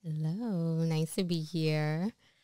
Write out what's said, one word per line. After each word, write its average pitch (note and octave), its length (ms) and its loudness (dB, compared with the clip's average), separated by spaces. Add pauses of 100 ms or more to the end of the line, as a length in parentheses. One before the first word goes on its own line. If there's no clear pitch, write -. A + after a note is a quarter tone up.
Hello, E3 800 0
nice D#3+ 320 0
to G3 80 0
be E3+ 180 0
here. D#3 680 0 (320)